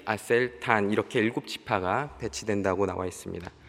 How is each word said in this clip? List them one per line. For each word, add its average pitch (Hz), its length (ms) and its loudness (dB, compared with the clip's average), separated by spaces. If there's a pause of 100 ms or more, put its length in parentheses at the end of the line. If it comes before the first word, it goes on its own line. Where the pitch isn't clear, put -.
아셀, 120 560 2
단, 107 280 4
이렇게 110 300 0
일곱 113 260 2
지파가 107 720 -2
배치된다고 101 680 0
나와 90 200 -2
있습니다. 90 460 -10 (180)